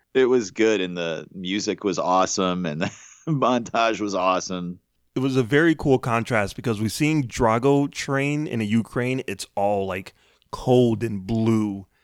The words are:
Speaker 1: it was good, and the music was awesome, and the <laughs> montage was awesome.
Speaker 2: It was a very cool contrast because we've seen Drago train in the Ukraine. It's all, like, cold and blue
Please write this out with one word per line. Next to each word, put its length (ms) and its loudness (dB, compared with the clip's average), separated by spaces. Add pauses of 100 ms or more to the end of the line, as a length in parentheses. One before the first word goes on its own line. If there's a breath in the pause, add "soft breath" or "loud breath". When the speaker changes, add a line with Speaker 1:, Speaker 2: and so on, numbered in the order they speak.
(120)
Speaker 1:
it 140 4
was 260 2
good, 300 2
and 140 -4
the 380 -4
music 480 -4
was 160 0
awesome, 680 0
and 160 -4
the 100 -4 (180)
<laughs> 160 -20
montage 760 0
was 140 -4
awesome. 640 -2 (380)
Speaker 2:
It 40 -2
was 160 0
a 60 4
very 320 2
cool 240 2
contrast 580 -2
because 240 -2
we've 120 -2
seen 340 0
Drago 640 2
train 560 -4
in 140 -4
the 60 -2
Ukraine. 600 -2
It's 180 -8 (120)
all, 300 0
like, 260 -8 (400 soft breath)
cold 500 2
and 240 -6
blue 600 0 (180)